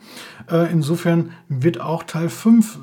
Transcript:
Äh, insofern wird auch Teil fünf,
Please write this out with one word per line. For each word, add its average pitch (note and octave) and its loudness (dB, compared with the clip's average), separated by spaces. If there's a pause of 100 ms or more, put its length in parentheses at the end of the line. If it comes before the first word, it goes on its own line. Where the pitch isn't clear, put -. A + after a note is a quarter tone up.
(520)
Äh, E3+ 2
insofern E3+ 0 (160)
wird D3 0
auch E3 -6
Teil E3 -6
fünf, A3 2